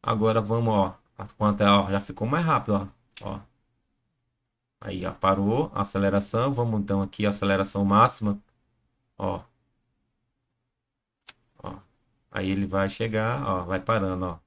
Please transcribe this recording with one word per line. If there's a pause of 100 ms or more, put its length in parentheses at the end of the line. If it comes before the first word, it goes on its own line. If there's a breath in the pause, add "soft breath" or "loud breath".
Agora
vamos,
ó. (200)
A
quanto
é,
ó,
já
ficou
mais
rápido, (320)
ó.
Ó. (1400)
Aí,
ó,
parou
a
aceleração.
Vamos
então
aqui
a
aceleração
máxima. (760)
Ó. (2250)
Ó. (560)
Aí
ele
vai
chegar,
ó,
vai
parando,
ó.